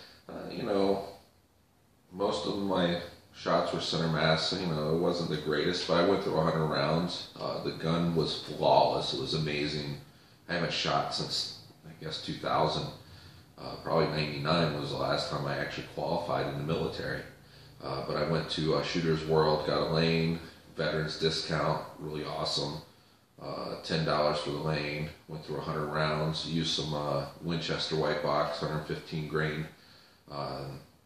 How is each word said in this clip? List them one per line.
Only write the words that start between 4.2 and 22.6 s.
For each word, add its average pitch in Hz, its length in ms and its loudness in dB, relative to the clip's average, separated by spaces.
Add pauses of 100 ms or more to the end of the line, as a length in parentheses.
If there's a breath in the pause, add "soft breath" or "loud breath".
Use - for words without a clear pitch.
so, 92 100 0
you 95 80 -2
know, 78 300 0
it - 20 4
wasn't 85 320 2
the 78 60 -2
greatest, 76 500 0
but 85 160 4
I 95 60 6
went 95 160 4
through 76 100 0
a 80 80 4
hundred 80 240 2
rounds. 76 640 0 (100)
Uh, - 240 -4
the 73 80 -2
gun 82 460 2
was 73 260 0
flawless. 73 720 4
It 65 60 -2
was 73 140 -4
amazing. 73 640 -2 (520 loud breath)
I 87 60 -4
haven't 82 180 0
shot 71 420 0
since, - 460 -4 (260)
I - 180 -16
guess, 78 160 -6
two - 140 -6
thousand. - 540 0 (680 loud breath)
Uh, 65 280 -12
probably 78 240 4
ninety-nine 76 720 0
was 69 100 -4
the 82 60 -4
last 73 340 0
time 69 160 -2
I 69 100 -2
actually - 380 -6
qualified 71 540 -2
in 69 100 -4
the 71 60 -4
military. 69 580 -2 (580 loud breath)
Uh, 69 280 -6
but 76 80 0
I 76 120 0
went 78 220 0
to, 78 240 2
uh, 73 80 2
Shooter's 80 420 0
World, 78 440 4
got 73 200 2
a 80 40 0
lane, 82 480 4 (360 loud breath)
veterans 80 400 -2
discount, 78 680 0 (160)
really 76 240 -6
awesome. 76 540 -4 (640 soft breath)